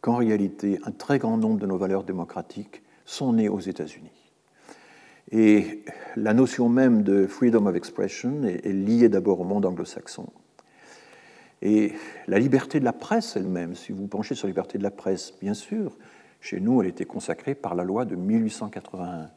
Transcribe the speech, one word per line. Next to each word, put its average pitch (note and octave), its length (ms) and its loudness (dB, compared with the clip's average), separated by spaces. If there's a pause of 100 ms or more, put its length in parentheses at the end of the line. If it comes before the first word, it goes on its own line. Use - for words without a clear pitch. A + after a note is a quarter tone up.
qu'en A#2+ 160 0
réalité, G2+ 680 0
un G#2+ 60 -8
très C#3 300 -2
grand A2+ 160 0
nombre A2 240 0
de G#2 60 -4
nos F#2+ 120 -2
valeurs F#2+ 240 0
démocratiques F#2+ 800 -10 (220)
sont B2+ 300 -2
nées A2 140 4
aux G2 120 -2
États-Unis. E2+ 500 -10 (1200)
Et G#2+ 500 6 (340)
la G#2+ 180 0
notion B2 340 4
même A#2+ 340 6
de G2 240 4
freedom A2+ 400 2
of F#2 80 0
expression B2 680 -4
est, F#2+ 220 -4
est G2+ 60 -2
liée A2 360 4
d'abord F#2+ 320 2
au F2+ 40 -4
monde G2+ 200 0
anglo-saxon. - 600 -6 (1400)
Et G#2+ 320 4 (340)
la F#2+ 100 2
liberté C3 400 2
de C3+ 60 0
la A#2 80 2
presse - 440 -4
elle-même, F2 380 -4
si - 180 -16
vous G2 100 -8
vous G2+ 40 -8
penchez G#2+ 280 -6
sur G#2+ 120 -6
la F#2+ 40 -2
liberté F#2 260 -6
de G2+ 60 -4
la G2 80 -2
presse, - 500 -6
bien G2+ 140 -4
sûr, G3+ 420 -6 (440)
chez - 200 -8
nous, A#2 220 4
elle F#2 60 2
était - 180 -6
consacrée - 480 -6
par - 200 -6
la F2+ 100 -2
loi G#2 200 -2
de F#2+ 120 -6
mille G#2 260 0
huit G#2+ 80 -2
cent G#2+ 180 -10
quatre-vingt-un F2 680 -12